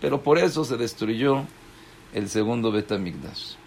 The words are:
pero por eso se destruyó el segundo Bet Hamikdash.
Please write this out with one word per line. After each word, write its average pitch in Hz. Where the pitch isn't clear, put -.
pero 139
por 151
eso 160
se 123
destruyó 120
el 101
segundo 110
Bet 104
Hamikdash. 87